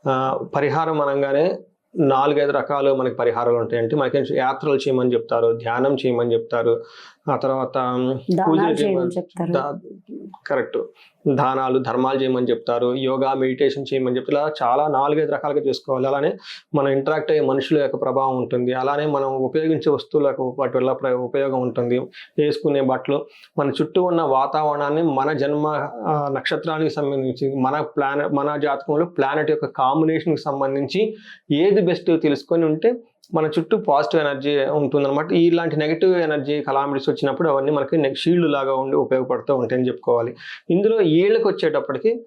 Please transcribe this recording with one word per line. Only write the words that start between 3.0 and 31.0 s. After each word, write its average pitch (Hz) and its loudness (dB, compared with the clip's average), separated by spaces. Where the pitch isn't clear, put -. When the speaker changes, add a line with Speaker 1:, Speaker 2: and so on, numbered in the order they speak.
Speaker 1:
పరిహారాలు 120 2
ఉంటాయి. 117 -2
అంటే 117 0
మనకి 135 0
యాత్రలు 139 0
చేయమని 127 2
చెప్తారు, 117 2
ధ్యానం 120 0
చేయమని 120 0
చెప్తారు, 117 0
ఆ 135 2
తర్వాత 131 -2
Speaker 2:
దానాలు 127 -2
Speaker 1:
పూజలు - 2
Speaker 2:
చేయమని - 0
Speaker 1:
చేయమని 180 0
Speaker 2:
చెప్తారు. 175 -6
Speaker 1:
దా-, 143 -2
కరెక్ట్, 131 -2
దానాలు, 135 0
ధర్మాలు 127 0
చేయమని 127 0
చెప్తారు, 123 0
యోగా, 135 -2
మెడిటేషన్ 135 0
చేయమని 127 0
చెప్తారు. 131 -2
ఇలా 151 -2
చాలా 139 2
నాలుగైదు 147 0
రకాలుగా 147 -2
చేసుకోవాలి. 131 -2
అలానే 143 0
మనం 139 2
ఇంటరాక్ట్ 143 0
అయ్యే 151 4
మనుషుల 135 2
యొక్క 139 0
ప్రభావం 131 0
ఉంటుంది, 123 -2
అలానే 139 -2
మనం 139 0
ఉపయోగించే 156 0
వస్తువుల 143 0
యొక్క 135 0
వాటి 127 -2
వల్ల 127 2
ప్ర-, 127 -2
ఉపయోగం 131 -2
ఉంటుంది, 123 0
వేసుకునే 147 2
బట్టలు, 131 0
మన 143 0
చుట్టూ 180 0
ఉన్న 175 2
వాతావరణాన్ని, 147 0
మన 156 0
జన్మ, 147 0
ఆ, 151 0
నక్షత్రానికి 156 -2
సంబంధించి, 135 -2
మన 135 0
ప్లానె-, 147 -2
మన 143 -2
జాతకంలో 147 0
ప్లానెట్ 151 -2
యొక్క 151 0
కాంబినేషన్కి 156 0
సంబంధించి 139 -2